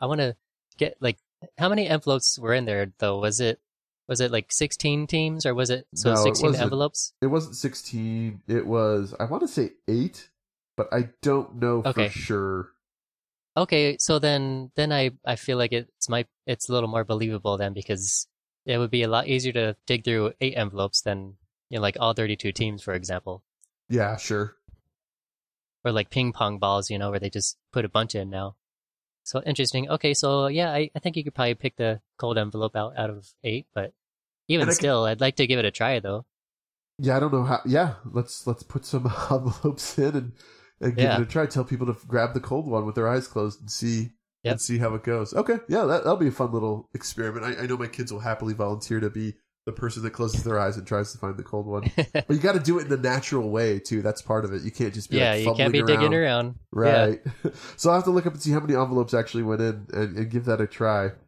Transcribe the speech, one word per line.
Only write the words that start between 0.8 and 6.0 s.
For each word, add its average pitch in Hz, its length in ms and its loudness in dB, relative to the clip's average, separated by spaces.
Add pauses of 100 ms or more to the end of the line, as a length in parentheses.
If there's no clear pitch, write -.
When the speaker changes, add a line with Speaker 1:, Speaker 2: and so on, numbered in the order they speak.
Speaker 1:
like, 120 180 0 (400)
how 180 120 2
many 208 180 2
envelopes 147 500 2
were 117 160 0
in 127 120 2
there, 101 340 -2
though? 101 200 0
Was 104 200 0
it, 117 200 2 (480)
was 127 140 -2
it, 123 100 2
like, 110 200 -2
sixteen 147 560 0
teams, 160 380 -2
or 127 100 2
was 123 160 2
it, 127 240 -2
so 113 180 4